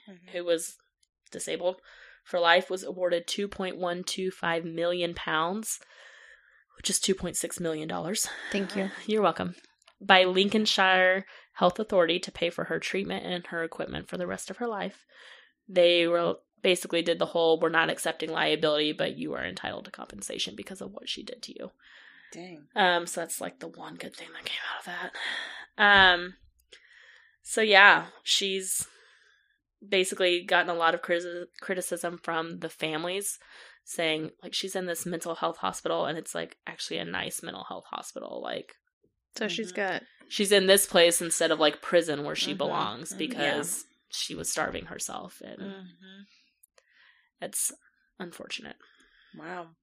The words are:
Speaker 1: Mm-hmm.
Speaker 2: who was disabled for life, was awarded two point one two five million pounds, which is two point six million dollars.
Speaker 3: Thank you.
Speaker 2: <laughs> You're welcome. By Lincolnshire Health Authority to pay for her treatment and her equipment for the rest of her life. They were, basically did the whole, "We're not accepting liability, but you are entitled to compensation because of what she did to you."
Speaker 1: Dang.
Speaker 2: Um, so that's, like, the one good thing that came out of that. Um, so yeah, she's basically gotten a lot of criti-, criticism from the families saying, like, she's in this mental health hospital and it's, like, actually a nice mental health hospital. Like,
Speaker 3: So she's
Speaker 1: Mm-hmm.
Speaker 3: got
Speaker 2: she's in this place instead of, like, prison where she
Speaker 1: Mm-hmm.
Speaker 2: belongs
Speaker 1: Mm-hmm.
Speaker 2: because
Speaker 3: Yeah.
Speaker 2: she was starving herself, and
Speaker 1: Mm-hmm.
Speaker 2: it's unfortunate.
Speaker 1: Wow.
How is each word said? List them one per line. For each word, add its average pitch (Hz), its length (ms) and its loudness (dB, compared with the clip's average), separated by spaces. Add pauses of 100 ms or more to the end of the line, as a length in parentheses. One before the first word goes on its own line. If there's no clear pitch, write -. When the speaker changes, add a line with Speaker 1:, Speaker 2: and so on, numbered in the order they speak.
Speaker 1:
Mm-hmm. 180 200 -20
Speaker 2:
who 175 160 -8
was 165 320 -2 (540)
disabled 175 500 -4 (440)
for 180 160 -2
life, 175 300 6
was 185 120 -4
awarded 175 460 -2
two 202 180 -4
point 190 300 -6
one 180 260 -4
two 185 300 -6
five 170 320 -2
million 170 500 -2
pounds, 170 640 -2 (1000)
which - 120 -4
is - 80 2
two 190 160 0
point - 220 -6
six - 240 -6
million 160 260 -4
dollars. 175 420 -4 (220)
Speaker 3:
Thank 196 240 -4
you. 196 240 -2
Speaker 2:
<laughs> - 80 -16
You're 214 160 2
welcome. 180 320 0 (460)
By 190 240 8
Lincolnshire 190 1000 4 (260)
Health 180 260 4
Authority 175 420 2
to - 120 -8
pay 170 160 0
for 165 160 -6
her 165 160 -4
treatment 190 460 -4
and 175 220 -6
her 165 140 -4
equipment - 460 -8
for 185 80 -10
the 180 100 -4
rest 190 240 -8
of 190 60 -12
her 240 100 -6
life. 196 380 -6 (640)
They 175 400 6
were, 170 280 2 (260)
basically 175 400 2
did 170 160 2
the 170 80 0
whole, 165 340 4
"We're 165 80 2
not 160 220 2
accepting 160 400 -4
liability, 156 640 2
but - 240 -4
you 151 160 -6
are - 100 -6
entitled - 400 -8
to - 60 -20
compensation - 680 -10
because 202 240 -14
of 190 120 -12
what - 180 -12
she - 120 -8
did - 200 -14
to - 100 -12
you." - 180 -14 (640)
Speaker 1:
Dang. 165 440 -18
Speaker 2:
Um, 175 320 4
so - 140 -6
that's, - 180 -8
like, 185 180 -10
the - 80 -12
one - 300 -14
good - 180 -14
thing - 180 -16
that - 120 -12
came - 160 -6 (120)
out - 60 -8
of - 80 -14
that. 175 260 -10 (1000)
Um, 175 200 -4 (1080)
so - 180 -2
yeah, 196 460 10 (160)
she's 190 640 -2 (1000)
basically 185 580 2
gotten 175 260 2
a 175 40 0
lot 165 200 4
of 170 80 -2
criti-, 175 440 -4 (140)
criticism 175 600 -6
from 165 380 -6
the 160 80 -8
families 165 720 -6 (440)
saying, 156 460 -4 (140)
like, 180 100 -10
she's 190 220 -6
in 185 100 -4
this 170 180 -6
mental 170 300 -6
health 165 220 -4
hospital 170 500 -4
and 156 100 -4
it's, 160 160 -10
like, 165 240 -8 (120)
actually - 300 -8
a - 60 -6
nice 180 380 -8
mental 170 220 -12
health - 260 -12
hospital. - 500 -12
Like, - 340 -10 (600)
Speaker 3:
So 214 120 -6
she's 190 240 -8
Speaker 1:
Mm-hmm. - 40 -10 (180)
Speaker 3:
got - 80 -8 (260)
Speaker 2:
she's 202 240 0
in 190 160 8
this 196 180 8
place 170 340 6
instead 165 300 0
of, 151 80 0
like, 151 240 2
prison 165 400 2
where 151 140 -6
she - 140 -2
Speaker 1:
Mm-hmm. - 80 -6
Speaker 2:
belongs 151 500 -4
Speaker 1:
Mm-hmm. - 100 -12
Speaker 2:
because 147 680 -2
Speaker 3:
Yeah. - 40 -20 (180)
Speaker 2:
she - 260 -6
was - 120 -8
starving - 380 -4
herself, - 540 -12
and - 200 -16
Speaker 1:
Mm-hmm. 190 600 -16 (1200)
Speaker 2:
it's - 320 -4 (460)
unfortunate. - 580 -12 (600)
Speaker 1:
Wow. 165 320 -12 (140)